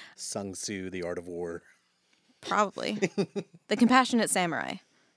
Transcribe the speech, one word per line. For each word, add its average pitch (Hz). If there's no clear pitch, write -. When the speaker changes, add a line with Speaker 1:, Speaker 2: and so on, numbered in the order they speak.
Speaker 1:
Sun 101
Tzu, 92
The 90
Art 87
of 85
War. 85
Speaker 2:
Probably. 208
Speaker 1:
<laughs> -
Speaker 2:
The 214
Compassionate 247
Samurai, 165